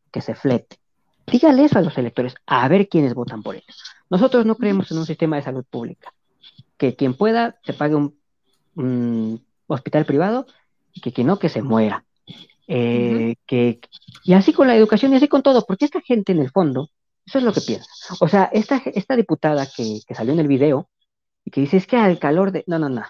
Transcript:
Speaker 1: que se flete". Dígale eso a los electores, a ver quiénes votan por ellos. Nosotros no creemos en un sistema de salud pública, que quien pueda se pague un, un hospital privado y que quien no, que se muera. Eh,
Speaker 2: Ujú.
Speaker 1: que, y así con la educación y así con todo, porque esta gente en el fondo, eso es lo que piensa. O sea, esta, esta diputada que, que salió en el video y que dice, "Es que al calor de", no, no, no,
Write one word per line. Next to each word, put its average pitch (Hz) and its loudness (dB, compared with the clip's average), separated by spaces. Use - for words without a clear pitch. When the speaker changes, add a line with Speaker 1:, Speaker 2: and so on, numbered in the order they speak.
Speaker 1:
que - -8
se - -10
flete". - -4
Dígale 269 4
eso 285 2
a 185 4
los 151 -4
electores, 123 -4
a 127 0
ver 196 2
quiénes 143 0
votan 120 -8
por 101 -10
ellos. - -20
Nosotros 240 2
no 220 0
creemos 202 -2
en 160 -4
un 160 -4
sistema 156 -2
de 143 -6
salud 131 -8
pública, - -12
que 127 0
quien 127 -2
pueda 226 -2
se - -8
pague 151 -2
un, 147 -2
un 120 -4
hospital 147 -2
privado 185 -2
y - -20
que 120 -10
quien 123 -2
no, 196 2
que 175 -2
se 107 -4
muera. 110 0
Eh, 120 -2
Speaker 2:
Ujú. 117 -6
Speaker 1:
que, 120 0
y 180 4
así 196 6
con 277 4
la 233 4
educación 220 4
y 269 6
así 277 6
con 277 2
todo, 254 4
porque 190 -2
esta 320 -6
gente 208 0
en 170 2
el 135 0
fondo, 143 0
eso - -4
es 254 0
lo 214 2
que - -2
piensa. - -8
O 165 4
sea, 190 4
esta, 220 0
esta 226 -4
diputada 151 -2
que, 110 -6
que - -14
salió 120 -4
en 170 2
el 151 0
video 143 2
y - -14
que 135 -4
dice, 143 0
"Es 185 0
que 254 0
al 190 2
calor 180 0
de", 165 -8
no, 165 -4
no, 151 -2
no, 117 -6